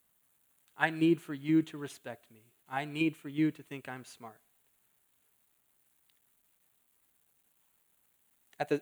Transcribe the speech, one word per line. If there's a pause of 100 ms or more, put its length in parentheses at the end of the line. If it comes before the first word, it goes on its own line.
(760)
I
need
for
you
to
respect
me. (280)
I
need
for
you
to
think
I'm
smart. (4000)
At
the,